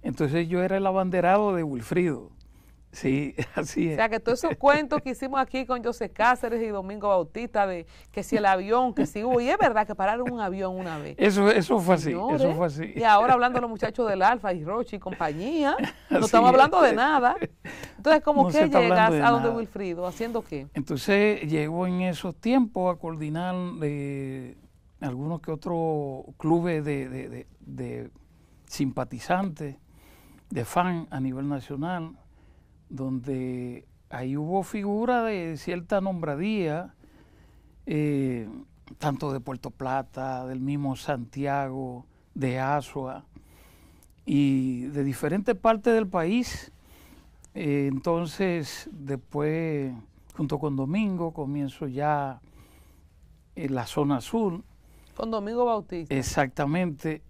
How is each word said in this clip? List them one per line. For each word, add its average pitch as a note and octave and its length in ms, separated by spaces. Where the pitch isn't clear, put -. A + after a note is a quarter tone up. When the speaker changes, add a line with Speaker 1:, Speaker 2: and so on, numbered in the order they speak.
Speaker 1:
Entonces D#3+ 480
yo F3+ 140
era F#3+ 140
el G3 100
abanderado F#3+ 640
de F3 100
Wilfrido. C3+ 680
Sí, C#3 460
<laughs> - 160
así - 360
es. D#3 40
Speaker 2:
O - 40
sea, A3 120
que A3 100
todos A#3 240
esos E4 140
cuentos D4 460
que C4 80
hicimos C4 280
aquí C4 280
con B3 160
José A#3 260
Cáceres A#3 540
y A3 60
Domingo G3+ 400
Bautista, G3 580
de F3 180
que G3+ 120
si - 120
el G#3 120
avión, G#3+ 480
que C4 100
si G#3 180
hubo, B3 160
y A#3+ 80
es F4 120
verdad A3 260
que G#3+ 80
pararon A#3 380
un A#3+ 80
avión F#3+ 360
una F3 220
vez. D3 220
Speaker 1:
Eso, G3+ 320
eso F3+ 280
fue F3+ 140
así, D3+ 120
Speaker 2:
Señores, G#3+ 360
Speaker 1:
eso - 140
fue F3 100
así. D#3 300
Speaker 2:
y - 80
ahora A3+ 300
hablando B3 280
los A#3+ 80
muchachos A3 400
del F#3+ 140
Alfa G#3 300
y E3 120
Rochi A3 300
y G3 40
compañía, F#3+ 760
Speaker 1:
<laughs> - 320
Speaker 2:
no C4+ 80
Speaker 1:
Así A3 80
Speaker 2:
estamos A#3+ 240
Speaker 1:
es. B3+ 60
Speaker 2:
hablando C#4 260
de A#3+ 120
nada. C4 420
Entonces, D4+ 260
¿cómo G3+ 180
Speaker 1:
No F3+ 60
Speaker 2:
que E3+ 60
Speaker 1:
se D#4 100
está C#4 160
hablando A#3 160
Speaker 2:
llegas A3 160
Speaker 1:
de D3+ 100
Speaker 2:
a - 80
donde - 200
Speaker 1:
nada. A#3 100
Speaker 2:
Wilfrido? F3+ 480
¿Haciendo A3+ 360
qué? C#3+ 300
Speaker 1:
Entonces, G3 680
llego D#3 420
en F3+ 160
esos F3+ 360
tiempos G#3+ 580
a - 20
coordinar, E3 560
eh, C#3 760
algunos D3 420
que D#3+ 100
otros D#3 720
clubes E3 460
de, C#3 240
de, C3 220
de, B2+ 180
de B2 500
simpatizantes, D3 1120
de A#2+ 160
fan F3 460
a C#3 80
nivel C3 280
nacional. D3 680
Donde B2+ 1000
ahí C3 280
hubo F3 260
figura A3 600
de F3+ 340
cierta F3 440
nombradía, F3 920
eh, C3+ 640
tanto C#3+ 340
de C3+ 80
Puerto B2+ 320
Plata, C3 760
del C3 120
mismo C#3 360
Santiago, C3+ 1120
de C3 260
Azua, C3+ 640
y C3 640
de C#3+ 160
diferentes E3 520
partes A3+ 380
del A3 140
país. F#3+ 640
Eh, C#3+ 360
entonces, E3+ 1000
después, D3 1000
junto D3 240
con D3 160
Domingo, E3+ 580
comienzo C#3+ 540
ya C#3 540
en C#3+ 200
la A#2+ 120
zona C#3+ 340
sur. G#3 400
Speaker 2:
Con A3+ 160
Domingo A3+ 340
Bautista. F#3 500
Speaker 1:
Exactamente. D3+ 1160